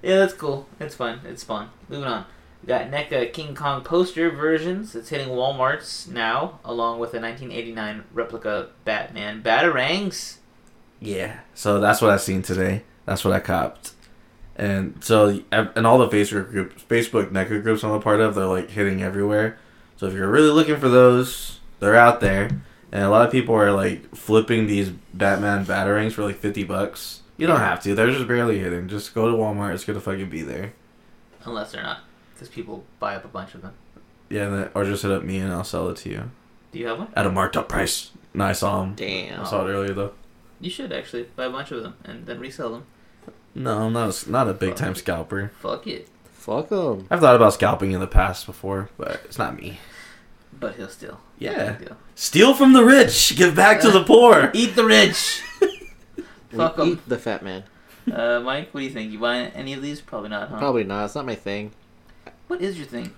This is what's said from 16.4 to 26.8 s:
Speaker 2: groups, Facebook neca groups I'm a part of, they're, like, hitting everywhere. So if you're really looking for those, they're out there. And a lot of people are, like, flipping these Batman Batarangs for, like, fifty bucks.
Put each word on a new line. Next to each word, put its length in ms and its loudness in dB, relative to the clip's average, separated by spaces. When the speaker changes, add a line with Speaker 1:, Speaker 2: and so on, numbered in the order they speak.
Speaker 2:
groups, 380 -6
Facebook 420 0
neca 320 -2
groups 220 0
I'm 60 -2
a 100 -2
part 200 2
of, 140 2
they're, 120 -2
like, 240 -2
hitting 320 -2
everywhere. 560 -2
So 80 -6
if 80 -4
you're 160 -2
really 200 6
looking 280 2
for 100 2
those, 720 4
they're 180 2
out 240 8
there. 280 0
And 140 -2
a 60 4
lot 160 6
of 60 -2
people 220 2
are, 180 6
like, 420 -2
flipping 520 2
these 240 0
Batman 540 0
Batarangs 460 0
for, 120 -6
like, 140 -6
fifty 260 -4
bucks. 560 -8